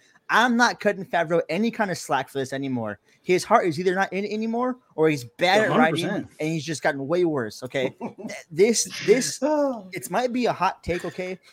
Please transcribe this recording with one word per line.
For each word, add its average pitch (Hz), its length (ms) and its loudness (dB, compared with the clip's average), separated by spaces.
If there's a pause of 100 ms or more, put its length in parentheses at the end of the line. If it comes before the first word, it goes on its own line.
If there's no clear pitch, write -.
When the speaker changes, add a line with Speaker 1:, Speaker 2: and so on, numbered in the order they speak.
(300)
Speaker 1:
I'm 233 260 4
not 233 240 2
cutting 196 240 0
Favreau 170 460 0
any 214 220 0
kind 208 200 -2
of 160 60 -4
slack 135 320 -4
for - 80 -8
this 135 160 -4
anymore. 127 460 -4 (220)
His 180 220 2
heart 214 240 4
is 147 100 -2
either 180 160 0
not 190 200 0
in 196 100 -2
it 208 80 -6
anymore, 226 460 -2 (180)
or 156 140 4
he's 135 160 -2
bad 185 360 2
at 208 100 2
writing, 165 340 4
Speaker 2:
A 180 40 -2
hundred 202 120 -2
percent. - 60 -10 (120)
Speaker 1:
and 156 100 -2
he's 160 140 -2
just 151 200 -6
gotten 143 220 0
way 175 200 2
worse, 131 380 -2
okay? 131 260 -2
Speaker 3:
<laughs> - 100 -14
Speaker 1:
Th-, 208 320 -12 (180)
this, 196 560 2
this, 240 340 2
Speaker 3:
<sighs> - 20 -4
Oh. 269 500 0
Speaker 1:
it 185 180 -10
might 240 220 -2
be 247 140 -2
a 175 80 2
hot 175 300 -2
take, 175 200 -4
okay? 185 340 -8 (140)